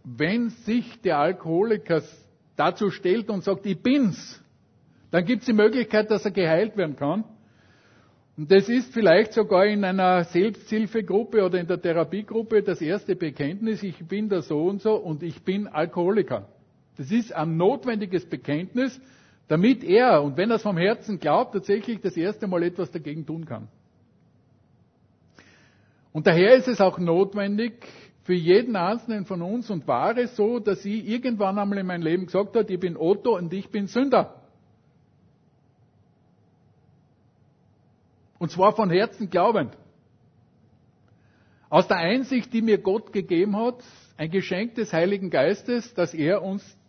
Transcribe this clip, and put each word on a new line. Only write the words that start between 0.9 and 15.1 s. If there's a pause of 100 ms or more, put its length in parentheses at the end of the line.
der
Alkoholiker (540)
dazu
stellt
und
sagt,
„Ich
bin's“, (680)
dann
gibt's
die
Möglichkeit,
dass
er
geheilt
werden
kann. (1120)
Und
das
ist
vielleicht
sogar
in
einer
Selbsthilfegruppe
oder
in
der
Therapiegruppe
das
erste
Bekenntnis,
„Ich
bin
der
so
und
so
und